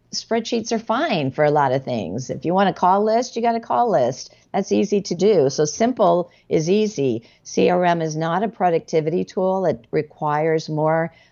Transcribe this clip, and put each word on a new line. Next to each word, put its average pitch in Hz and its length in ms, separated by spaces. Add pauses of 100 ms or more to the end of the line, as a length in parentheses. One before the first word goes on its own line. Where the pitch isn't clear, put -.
(120)
spreadsheets 233 640
are 220 60
fine 220 520
for 151 140
a 147 60
lot 143 200
of 135 140
things. 110 440
If 131 140
you 165 100
want 196 140
a 170 60
call 190 300
list, 226 340
you 233 40
got 233 140
a 233 60
call 240 280
list. 139 460 (180)
That's 202 200
easy 208 280
to 175 140
do. 175 340
So - 140
simple 180 680 (200)
is 160 200
easy. 160 540 (200)
C - 260
R 180 160
M 170 160
is 156 160
not 165 260
a 226 60
productivity 165 720
tool. 185 420
It - 260
requires 156 760
more 156 460 (180)